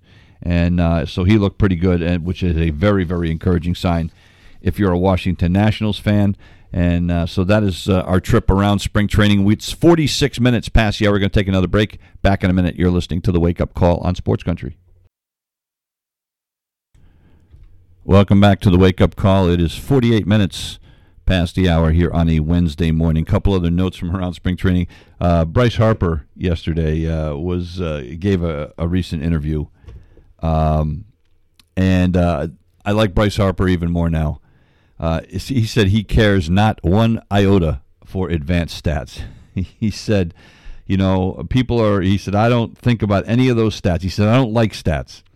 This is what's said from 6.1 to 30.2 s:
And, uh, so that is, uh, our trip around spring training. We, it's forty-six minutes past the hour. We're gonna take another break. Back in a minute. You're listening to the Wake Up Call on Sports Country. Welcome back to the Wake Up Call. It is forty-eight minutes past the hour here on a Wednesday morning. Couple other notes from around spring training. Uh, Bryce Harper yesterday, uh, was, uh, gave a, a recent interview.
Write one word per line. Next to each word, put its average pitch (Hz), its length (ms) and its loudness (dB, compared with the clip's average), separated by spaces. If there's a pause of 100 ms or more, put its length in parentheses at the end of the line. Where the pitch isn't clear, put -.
And, 87 360 0
uh, 85 180 -2
so 95 180 -2
that 104 180 2
is, 95 240 -4
uh, 92 140 2
our 92 180 0
trip - 300 0
around 101 300 2
spring 104 280 -2
training. 104 380 2
We, 107 80 4
it's - 180 -6
forty-six 156 680 0
minutes 120 280 0
past 110 320 2
the 107 80 2
hour. 101 60 2
We're 101 60 0
gonna 98 100 0
take 98 180 0
another 95 200 2
break. 101 320 -4 (220)
Back 98 220 0
in 95 60 2
a 90 40 2
minute. 92 220 0
You're 90 160 0
listening 87 300 -2
to 92 100 -2
the 87 80 2
Wake 85 220 0
Up 80 120 -4
Call 87 260 2
on 87 160 -4
Sports - 280 -4
Country. - 340 -8 (3250)
Welcome 98 380 4
back 101 200 4
to - 80 4
the 90 80 4
Wake 92 220 4
Up 92 160 2
Call. 95 340 2
It 87 120 2
is 82 160 -2
forty-eight 117 500 0
minutes 101 520 -2 (460)
past 87 300 0
the 92 120 2
hour 82 240 4
here 82 220 2
on 82 160 2
a 80 100 2
Wednesday 82 520 0
morning. 80 340 0
Couple 101 280 0
other 87 180 0
notes 90 260 -2
from 87 180 -6
around 90 180 -6
spring 90 220 -4
training. 90 320 0 (320)
Uh, 85 260 2
Bryce 113 300 0
Harper 107 500 0 (100)
yesterday, 80 680 -4
uh, 78 300 -4
was, 90 460 -6
uh, 76 200 -6 (180)
gave 92 240 0
a, 76 340 -6
a 82 100 -4
recent 87 360 -4
interview. 78 420 -2 (760)